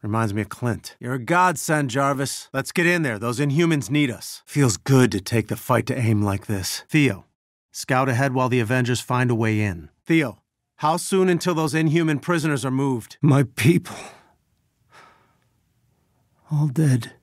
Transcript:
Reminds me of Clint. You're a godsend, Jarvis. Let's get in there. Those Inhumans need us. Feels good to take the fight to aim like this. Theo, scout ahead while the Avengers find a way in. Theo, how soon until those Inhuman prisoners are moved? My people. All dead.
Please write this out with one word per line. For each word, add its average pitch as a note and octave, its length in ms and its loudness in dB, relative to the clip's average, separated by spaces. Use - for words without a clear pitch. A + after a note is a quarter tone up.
Reminds A2 320 0
me G#2+ 80 -2
of G2+ 60 -2
Clint. - 520 -8
You're B2 160 -8
a C3+ 40 -6
godsend, D3+ 680 0
Jarvis. C#3 640 -2
Let's C3+ 180 -6
get F3 140 0
in F3 160 2
there. B2 180 -2
Those A2+ 200 -4
Inhumans D3 500 2
need C#3+ 200 2
us. - 360 -10
Feels C3 320 2
good B2+ 340 4
to G2 80 -2
take A2 300 -2
the A2 80 -4
fight A2+ 300 0
to B2+ 100 -4
aim A2+ 240 2
like G2 240 -2
this. G2 420 -6
Theo, B2+ 380 0
scout C3 360 -2
ahead C3 260 0
while B2+ 140 0
the B2 140 0
Avengers B2 400 0
find B2 280 -2
a A#2+ 60 0
way A2 240 0
in. F2 300 -4
Theo, D3+ 360 0
how D#3 180 0
soon F#3 320 0
until F3+ 260 0
those D#3 200 -2
Inhuman D#3+ 460 0
prisoners D#3 440 -2
are C3 80 -4
moved? C3 500 -4
My C#3 220 4
people. C3 540 0
All D3+ 180 0
dead. C3 560 0